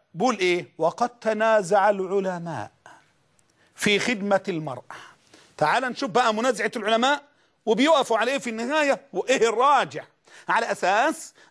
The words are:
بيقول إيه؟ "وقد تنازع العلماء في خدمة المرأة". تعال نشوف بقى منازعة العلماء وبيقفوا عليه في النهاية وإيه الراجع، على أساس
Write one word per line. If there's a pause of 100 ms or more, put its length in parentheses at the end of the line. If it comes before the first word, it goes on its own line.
(140)
بيقول
إيه؟
"وقد
تنازع
العلماء (1040)
في
خدمة
المرأة". (640)
تعال
نشوف
بقى
منازعة
العلماء (420)
وبيقفوا
عليه
في
النهاية (120)
وإيه
الراجع، (460)
على
أساس (180)